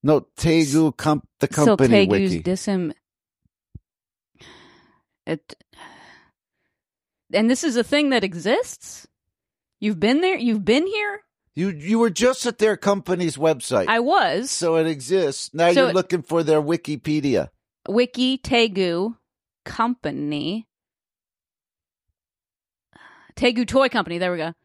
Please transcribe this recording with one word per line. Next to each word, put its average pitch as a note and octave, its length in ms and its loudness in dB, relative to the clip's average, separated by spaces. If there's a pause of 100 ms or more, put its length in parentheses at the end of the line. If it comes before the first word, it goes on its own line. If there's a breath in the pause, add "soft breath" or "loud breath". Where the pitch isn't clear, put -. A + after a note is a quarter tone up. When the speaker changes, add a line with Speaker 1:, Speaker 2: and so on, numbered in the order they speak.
Speaker 1:
No, C#3+ 200 4 (160)
Tegu D#3+ 580 2
com-, D3+ 280 -2 (160)
the - 120 0
Speaker 2:
So D3+ 140 2 (120)
Speaker 1:
company B2 300 6
Speaker 2:
Tegu's G3 260 2
Speaker 1:
wiki. D#2+ 100 -4
Speaker 2:
disim-, F#3 500 -4 (2250 soft breath)
it, - 280 -10 (1800 loud breath)
and A3 160 2
this C4 140 0
is B3 140 0
a A#3 60 0
thing C#4+ 260 0
that A#3 160 2
exists? F#3+ 840 -4 (720)
You've G#3 200 -2
been B3 220 2
there? F#4 160 0
You've A3 280 -2
been D4 220 2
here? G#4 340 -6 (340)
Speaker 1:
You, F3+ 140 -2
you F3+ 300 -2
were A#3 100 4
just B3 360 0
at A#3 120 -4
their G#3+ 180 2
company's F3+ 640 -2
website. C3 500 0
Speaker 2:
I A#3 140 0
was. A3 500 0
Speaker 1:
So E3 240 -2
it D#3+ 120 2
exists. D3+ 680 -2
Now E3+ 180 4
Speaker 2:
So F#3 100 4
Speaker 1:
you're B3 100 4
Speaker 2:
it F3+ 40 -4
Speaker 1:
looking F3+ 280 0
for E3 200 0
their D3+ 180 2
Wikipedia. C#3+ 880 -2 (380)
Speaker 2:
Wiki B3 500 0
Tegu G3 800 -2 (480)
Company. D3+ 1040 -6 (2750 soft breath)
Tegu B3 320 0
Toy C4+ 220 2
Company. E3+ 280 -4
There F3+ 140 -2
we F3+ 60 -4
go. D#3+ 160 -6 (120)